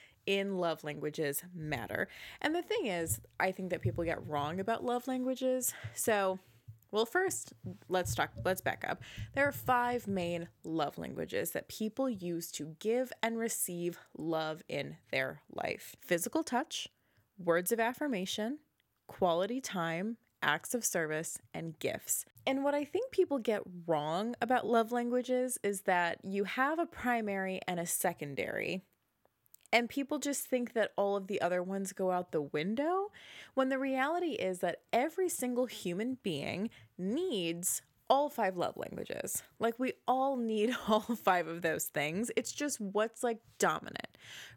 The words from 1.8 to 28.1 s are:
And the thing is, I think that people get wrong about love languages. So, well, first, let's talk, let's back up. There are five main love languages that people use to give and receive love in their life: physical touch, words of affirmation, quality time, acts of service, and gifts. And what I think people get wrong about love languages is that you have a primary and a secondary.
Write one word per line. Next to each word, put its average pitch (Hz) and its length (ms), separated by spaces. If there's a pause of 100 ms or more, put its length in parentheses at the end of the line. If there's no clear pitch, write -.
And 302 100
the 349 100
thing 427 240
is, 170 340 (180)
I 190 140
think 185 180
that 170 100
people 175 220
get 165 240
wrong 151 320
about 214 260
love 240 220
languages. 254 640 (220)
So, 196 460 (500)
well, 220 160
first, - 460 (360)
let's 180 260
talk, 156 160 (140)
let's 185 160
back - 280
up. - 140 (320)
There 285 140
are 277 40
five 247 540
main 175 400 (160)
love 160 340
languages - 540
that - 160
people 220 420
use 175 440
to 156 260
give 247 420
and 226 160
receive 175 600 (180)
love 156 520
in 147 280 (140)
their 135 300 (100)
life: - 500
physical 208 440
touch, - 420 (500)
words 175 360
of 226 80
affirmation, 226 800 (480)
quality 190 520
time, 180 580 (220)
acts 147 320
of 226 120
service, 156 520 (160)
and 165 280
gifts. - 460 (200)
And 269 160
what 285 140
I 294 80
think 466 260
people 311 300
get 214 220 (260)
wrong 170 520
about 240 240
love 226 280
languages 247 720
is 202 180
that 175 400
you 196 220
have 269 340
a 339 80
primary 202 800
and 180 140
a 170 60
secondary. 170 960 (880)